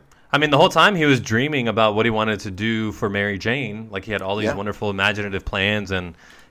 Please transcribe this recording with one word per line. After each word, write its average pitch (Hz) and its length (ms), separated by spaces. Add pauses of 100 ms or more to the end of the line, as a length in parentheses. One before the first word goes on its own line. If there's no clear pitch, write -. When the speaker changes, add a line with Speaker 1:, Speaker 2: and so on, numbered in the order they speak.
(320)
Speaker 1:
I 139 60
mean, 151 120
the 143 80
whole 180 120
time 180 260
he 156 100
was 135 140
dreaming 120 480
about 107 280
what 110 100
he 117 40
wanted 107 320
to 104 100
do 110 400
for 104 180
Mary 101 280
Jane. 110 540
Like, 95 140
he 110 60
had 98 100
all 95 140
these 107 120
Speaker 2:
Yeah. 143 80
Speaker 1:
wonderful 104 340
imaginative 98 560
plans, 101 460
and 90 240 (360)